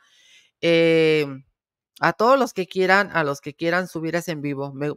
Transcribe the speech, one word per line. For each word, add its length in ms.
eh, 680
a 140
todos 240
los 140
que 140
quieran, 460
a 120
los 160
que 140
quieran 340
subir 280
ese 160
en 100
vivo. 320
Me, 220